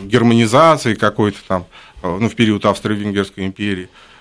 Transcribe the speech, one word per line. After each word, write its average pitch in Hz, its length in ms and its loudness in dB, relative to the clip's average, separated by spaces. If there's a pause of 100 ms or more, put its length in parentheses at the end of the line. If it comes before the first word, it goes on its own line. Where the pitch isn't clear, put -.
германизации 117 920 4
какой-то 104 520 -2
там, 90 200 -4 (360)
э, 90 180 -4
ну, 113 100 0
в - 40 -12
период 107 300 0
Австро-Венгерской 101 800 -2
империи, 95 460 -6 (300)